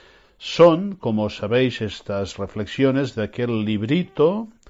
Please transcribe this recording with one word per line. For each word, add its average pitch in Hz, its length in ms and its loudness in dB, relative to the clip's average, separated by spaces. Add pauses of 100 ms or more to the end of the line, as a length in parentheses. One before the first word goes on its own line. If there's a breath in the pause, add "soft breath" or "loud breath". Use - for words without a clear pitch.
(460 soft breath)
Son, 175 500 4
como 107 340 -2
sabéis, 120 520 -2
estas 101 560 -6
reflexiones 131 760 -2
de 107 80 -2
aquel 117 400 -2
librito 147 840 0 (200 soft breath)